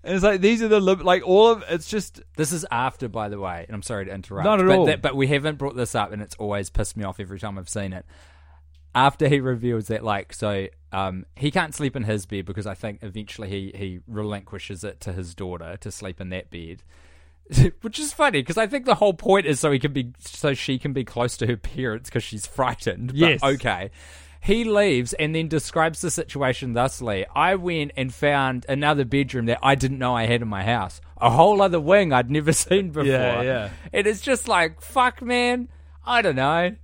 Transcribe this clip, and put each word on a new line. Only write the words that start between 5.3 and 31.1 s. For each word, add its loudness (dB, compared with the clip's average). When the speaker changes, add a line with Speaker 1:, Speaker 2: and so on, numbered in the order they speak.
Speaker 2:
brought -6
this -4
up, -2
and -10
it's -14
always -4
pissed -2
me -6
off -8
every -12
time -10
I've -14
seen -6
it. -12
After 4
he 4
reveals -2
that, -4
like, -4
so, -4
um, -4
he -2
can't -2
sleep -4
in -4
his -2
bed -8
because -8
I -8
think -10
eventually -12
he, -8
he -10
relinquishes -8
it -10
to -8
his -8
daughter -10
to -12
sleep -12
in -10
that -10
bed. -14
<laughs> 4
Which -8
is -6
funny, 2
'cause -4
I 2
think -4
the 4
whole 4
point 2
is 0
so 2
he 2
can -2
be, -6
so -4
she -4
can -4
be -4
close -2
to -2
her 0
parents -6
'cause -4
she's -10
frightened. -2
But -6
Speaker 1:
Yes. 4
Speaker 2:
okay. 0
He 2
leaves 2
and -2
then -2
describes 0
the -2
situation -2
thusly. -2
"I 2
went -4
and -4
found 0
another 2
bedroom 0
that 0
I 6
didn't -2
know -2
I 0
had 2
in -6
my -4
house. -2